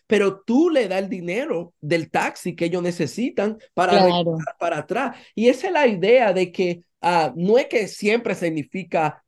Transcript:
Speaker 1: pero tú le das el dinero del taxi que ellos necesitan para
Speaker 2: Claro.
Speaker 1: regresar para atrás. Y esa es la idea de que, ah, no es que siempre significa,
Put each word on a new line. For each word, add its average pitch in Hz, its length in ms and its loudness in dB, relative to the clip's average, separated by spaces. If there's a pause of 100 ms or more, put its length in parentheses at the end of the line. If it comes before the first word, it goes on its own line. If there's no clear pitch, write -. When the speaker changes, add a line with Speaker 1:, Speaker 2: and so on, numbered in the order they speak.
Speaker 1:
pero 202 360 0
tú 285 280 2
le 262 160 2
das 185 160 -4
el 196 60 -8
dinero 175 720 -6
del 160 300 -2
taxi 180 440 -4
que 170 120 -4
ellos 175 160 -2
necesitan 180 760 -4 (180)
para 180 200 2
Speaker 2:
Claro. 190 120 6
Speaker 1:
regresar 170 520 -2
para 165 200 -4
atrás. 240 380 -6 (180)
Y 220 140 4
esa 330 200 0
es 370 40 -4
la 302 140 4
idea 214 480 4
de 180 180 0
que, 175 300 -2 (180)
ah, 165 340 2
no 180 220 2
es 285 100 2
que 214 220 -2
siempre 214 460 -2
significa, 165 920 -4